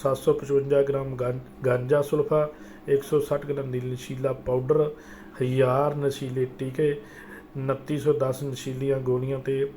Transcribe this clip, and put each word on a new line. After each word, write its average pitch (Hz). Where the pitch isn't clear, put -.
ਸੱਤ 135
ਸੌ 151
ਪਚਵੰਜਾ 139
ਗ੍ਰਾਮ 135
ਗਾਂ-, 123
ਗਾਂਜਾ 127
ਸੁਲਫਾ, 151
ਇੱਕ 143
ਸੌ 151
ਸੱਠ 143
ਗ੍ਰਾਮ 139
ਨੀਲ 127
ਨਸ਼ੀਲਾ 131
ਪਾਊਡਰ, 139
ਹਜ਼ਾਰ 131
ਨਸ਼ੀਲੇ 131
ਟੀਕੇ, 135
ਉਨੱਤੀ 135
ਸੌ 139
ਦਸ 131
ਨਸ਼ੀਲੀਆਂ 135
ਗੋਲੀਆਂ 127
ਤੇ 135